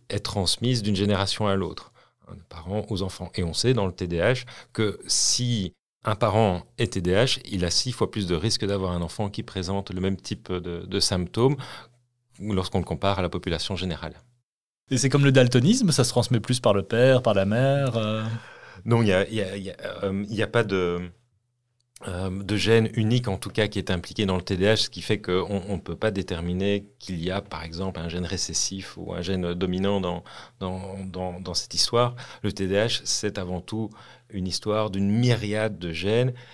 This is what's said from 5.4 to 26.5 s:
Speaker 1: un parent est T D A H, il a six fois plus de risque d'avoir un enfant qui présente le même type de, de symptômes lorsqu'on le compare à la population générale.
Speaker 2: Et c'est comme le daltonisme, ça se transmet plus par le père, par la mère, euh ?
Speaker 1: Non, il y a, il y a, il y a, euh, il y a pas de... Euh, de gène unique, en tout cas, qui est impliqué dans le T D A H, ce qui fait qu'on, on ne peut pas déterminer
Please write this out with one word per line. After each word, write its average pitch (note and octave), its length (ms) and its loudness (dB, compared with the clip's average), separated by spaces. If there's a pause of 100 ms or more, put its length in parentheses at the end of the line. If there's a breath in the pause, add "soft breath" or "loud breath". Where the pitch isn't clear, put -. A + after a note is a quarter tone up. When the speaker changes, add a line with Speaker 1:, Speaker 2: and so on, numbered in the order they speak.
Speaker 1:
un A2 100 0
parent G#2 480 4 (160)
est A2+ 140 0
T G2 80 -2
D F2+ 140 2
A G#2+ 100 6
H, - 160 0 (100)
il F#2 140 0
a F2 60 0
six - 200 0
fois G#2+ 200 -2
plus G2+ 180 -2
de F2 80 2
risque G#2+ 280 0
d'avoir F#2+ 280 0
un F2 100 -2
enfant G2 280 -4
qui G#2+ 120 -8
présente F#2+ 480 -4
le F#2 100 -4
même F#2+ 160 0
type - 360 -8
de, F2 340 -6
de F#2+ 140 -2
symptômes G2+ 560 2 (800 loud breath)
lorsqu'on F#2+ 400 -2
le E2+ 60 0
compare G2 340 -2
à F#2+ 40 0
la F2 60 0
population E2+ 460 -4
générale. E2 400 -6 (760)
Speaker 2:
Et C3+ 60 2
c'est C3 120 2
comme C#3 160 4
le C#3 80 8
daltonisme, C3+ 580 6
ça C3+ 140 4
se - 60 0
transmet A#2+ 300 2
plus B2+ 200 -2
par A2 120 6
le G2 120 2
père, B2 360 6
par G#2+ 140 4
la G2 120 4
mère, C3 500 2
euh ? A2 260 -2 (640 loud breath)
Speaker 1:
Non, A#2 180 4
il A2 60 4
y G2 40 6
a, F#2 160 4
il A2 60 -6
y A2 80 0
a, F#2+ 140 -6
il G2 80 -8
y F#2+ 60 -8
a, - 60 -12 (280)
euh, G2 260 -2
il A2 60 -6
y G#2 60 2
a G#2 40 0
pas A#2 180 2
de... F2+ 460 0 (1000)
Euh, F#2 340 -4
de G2 140 0
gène A2 380 6
unique, A#2 340 2
en G2 80 0
tout - 140 -8
cas, G#2+ 180 2
qui G#2 100 -6
est F#2+ 120 -2
impliqué F#2 340 -2
dans F#2+ 120 2
le F2+ 60 -2
T G2 140 -2
D F2+ 120 2
A A2 80 6
H, - 80 2
ce - 40 -4
qui - 140 -14
fait G#2 180 -2
qu'on, F#2 480 0
on G2+ 60 -2
ne F2 80 -2
peut E2 140 -8
pas A2 140 0
déterminer F#2+ 760 -2 (120)